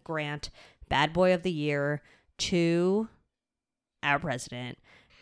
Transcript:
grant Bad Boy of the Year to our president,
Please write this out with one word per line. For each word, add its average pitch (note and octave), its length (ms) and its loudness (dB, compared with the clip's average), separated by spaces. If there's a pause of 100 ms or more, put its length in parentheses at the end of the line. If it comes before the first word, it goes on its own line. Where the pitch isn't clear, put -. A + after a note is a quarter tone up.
grant D3+ 440 -6 (380)
Bad D3 240 2
Boy F#3 220 4
of E3+ 100 -2
the F3+ 80 0
Year D3 500 -2 (360)
to F3 720 2 (960)
our C#3+ 160 2
president, B2 580 -8 (440)